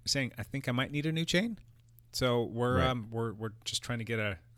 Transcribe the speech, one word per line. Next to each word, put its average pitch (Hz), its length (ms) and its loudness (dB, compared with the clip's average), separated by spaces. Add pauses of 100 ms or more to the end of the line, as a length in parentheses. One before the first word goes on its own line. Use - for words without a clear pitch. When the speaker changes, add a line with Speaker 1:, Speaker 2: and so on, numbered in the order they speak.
Speaker 1:
saying, 131 320 0
"I 117 60 -4
think 135 260 -6
I 127 40 2
might 123 200 2
need 147 140 -2
a 160 60 0
new 165 120 0
chain." 202 340 2 (540)
So 120 320 4
we're, 123 340 2
Speaker 2:
Right. 127 100 6
Speaker 1:
um, 120 220 -2
we're, 113 220 -2
we're 107 200 -6 (120)
just - 180 -4
trying 120 160 -4
to 113 60 -4
get 113 140 -2
a, 104 200 -2 (200)